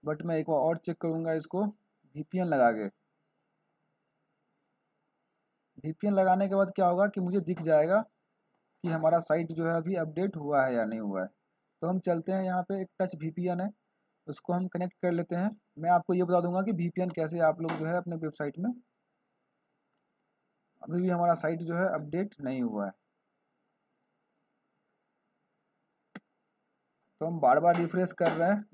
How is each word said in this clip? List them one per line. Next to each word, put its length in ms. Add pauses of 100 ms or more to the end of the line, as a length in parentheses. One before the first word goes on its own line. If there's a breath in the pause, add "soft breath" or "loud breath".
but 180
मैं 140
एक 140
बार 80
और 180
चेक 200
करूँगा 360
इसको 320
वीपीएन 840
लगा 260
के। 140 (3000)
वीपीएन 260
लगाने 360
के 60
बाद 220
क्या 100
होगा 200
कि 140
मुझे 200
दिख 220
जाएगा 380 (840)
कि 40
हमारा 300
साइट 340
जो 140
है 100
अभी 180
अपडेट 420
हुआ 300
है 80
या 100
नहीं 160
हुआ 220
है। 60 (540)
तो 40
हम 120
चलते 340
हैं, 100
यहाँ 200
पे 200
एक 60 (140)
टच 120
वीपीएन 460
है, 100 (560)
उसको 260
हम 160
कनेक्ट 340
कर 100
लेते 240
हैं। 140 (280)
मैं 120
आपको 240
ये 100
बता 160
दूंगा 220
कि 100
वीपीएन 380
कैसे 300
आप 200
लोग 120
जो 140
है 100
अपने 200
वेबसाइट 420
में, 120 (2000)
अभी 200
भी 60
हमारा 260
साइट 240
जो 160
है 200
अपडेट 460
नहीं 220
हुआ 240
है। 60 (4000)
तो 60
हम 140
बार 200
बार 160
रिफ्रेश 360
कर 180
रहे 180
हैं, 260